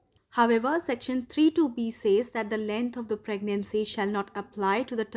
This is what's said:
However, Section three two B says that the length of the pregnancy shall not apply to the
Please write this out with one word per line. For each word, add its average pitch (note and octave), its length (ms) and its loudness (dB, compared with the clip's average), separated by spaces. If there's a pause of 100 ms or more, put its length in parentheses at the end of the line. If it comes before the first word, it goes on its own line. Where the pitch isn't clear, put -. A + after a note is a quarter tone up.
(300)
However, A#3+ 500 2
Section B3+ 440 -4
three D#4 280 4
two D#4+ 160 2
B A#3 240 -4
says A3 380 2
that A3 200 -4
the A3 80 -2
length A3 380 -2
of A#3 140 -8
the G#3+ 80 -4
pregnancy G#3 680 -2
shall G#3 240 -2
not G3+ 280 -4
apply G3+ 480 -2
to B3+ 120 -10
the A3 220 -4